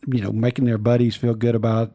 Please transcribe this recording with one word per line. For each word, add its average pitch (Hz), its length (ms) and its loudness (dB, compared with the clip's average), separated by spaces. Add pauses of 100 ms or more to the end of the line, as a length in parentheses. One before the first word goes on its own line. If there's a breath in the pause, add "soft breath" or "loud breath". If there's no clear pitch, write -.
you 127 140 0
know, 101 100 -4
making 123 340 0
their 117 120 0
buddies 120 380 2
feel 120 200 -2
good 117 180 0
about 113 420 0